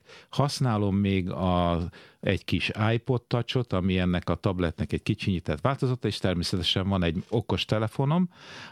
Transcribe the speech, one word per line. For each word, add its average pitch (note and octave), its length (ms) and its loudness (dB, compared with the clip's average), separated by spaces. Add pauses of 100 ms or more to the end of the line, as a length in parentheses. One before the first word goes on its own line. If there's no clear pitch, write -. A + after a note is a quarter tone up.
(280)
Használom G#2+ 680 2
még G2 340 2
a, F2 580 2 (320)
egy G2 240 -2
kis - 260 -2 (220)
iPod A#2+ 300 0
Touch-ot, A#2+ 500 -2
ami F#2 260 2
ennek F2+ 300 0
a E2+ 60 2
tabletnek F2+ 580 -2
egy - 100 -2
kicsinyített F2+ 580 -2
változata, B2+ 480 -2
és G2+ 100 -4
természetesen F2+ 720 0
van F#2+ 140 2
egy E2+ 260 0
okos G#2 360 -2
telefonom, C#3 640 0 (440)